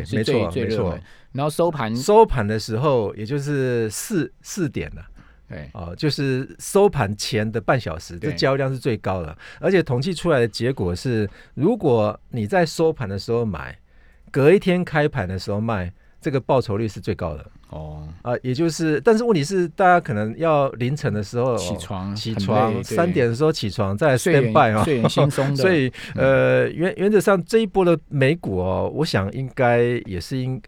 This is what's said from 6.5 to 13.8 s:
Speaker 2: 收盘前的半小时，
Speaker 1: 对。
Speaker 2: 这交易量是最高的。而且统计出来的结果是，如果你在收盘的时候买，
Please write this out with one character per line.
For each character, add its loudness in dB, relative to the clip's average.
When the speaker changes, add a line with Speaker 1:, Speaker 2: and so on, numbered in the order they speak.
Speaker 2:
收 4
盘 0
前 -2
的 -4
半 2
小 -6
时， -14
Speaker 1:
对。 -4
Speaker 2:
这 -8
交 2
易 -2
量 -2
是 -4
最 -2
高 -4
的。 -12
而 0
且 4
统 -2
计 -2
出 -2
来 4
的 2
结 -4
果 -2
是， -2
如 2
果 2
你 -4
在 2
收 0
盘 -6
的 -6
时 -6
候 0
买， -8